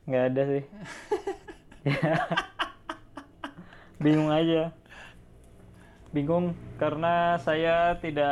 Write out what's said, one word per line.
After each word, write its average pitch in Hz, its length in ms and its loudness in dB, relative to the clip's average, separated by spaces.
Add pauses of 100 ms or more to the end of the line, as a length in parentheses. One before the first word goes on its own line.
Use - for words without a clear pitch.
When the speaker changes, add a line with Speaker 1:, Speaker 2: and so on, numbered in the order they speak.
Speaker 1:
Nggak 127 240 2
ada 131 200 2
sih. 139 220 -2
Speaker 2:
<laughs> - 40 -20 (1080)
Speaker 1:
Ya. 151 300 2 (1800)
Bingung 151 320 4
aja. 165 420 2 (1400)
Bingung 165 420 0 (260)
karena 170 640 0
saya 165 580 2
tidak 147 360 0